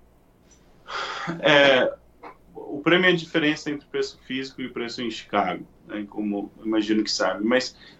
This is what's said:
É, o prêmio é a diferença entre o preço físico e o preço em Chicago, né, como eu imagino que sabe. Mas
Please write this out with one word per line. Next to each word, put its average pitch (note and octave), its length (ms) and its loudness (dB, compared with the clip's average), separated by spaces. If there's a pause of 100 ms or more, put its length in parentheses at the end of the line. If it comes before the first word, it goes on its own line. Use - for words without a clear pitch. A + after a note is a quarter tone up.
(1400)
É, C#3 520 6 (640)
o - 240 -12
prêmio F#3 300 4
é F3+ 40 6
a F3 40 4
diferença D#3 540 -2
entre C#3+ 160 -8
o - 40 -20
preço C#3 360 -6
físico C3 340 -8
e C3 60 -8
o - 60 -12
preço A#2 300 -8
em A#2 80 -6
Chicago, F#2+ 540 -4 (220)
né, G#2 220 -10
como G#2 500 -6
eu A2 80 -12
imagino G#2+ 360 2
que G#2+ 80 -4
sabe. G2 340 -2
Mas B2+ 320 0 (240)